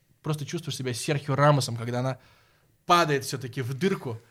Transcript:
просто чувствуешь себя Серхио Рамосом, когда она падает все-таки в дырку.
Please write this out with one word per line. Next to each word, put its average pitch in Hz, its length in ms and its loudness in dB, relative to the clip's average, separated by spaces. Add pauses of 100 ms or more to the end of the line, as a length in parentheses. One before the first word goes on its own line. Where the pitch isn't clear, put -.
(220)
просто 151 220 -4
чувствуешь 165 320 -8
себя 127 160 -4
Серхио 139 420 -2
Рамосом, 135 440 4
когда 120 220 -4
она 131 180 -2 (640)
падает 170 400 4
все-таки 131 380 -6
в 123 100 -4
дырку. 131 480 -2 (100)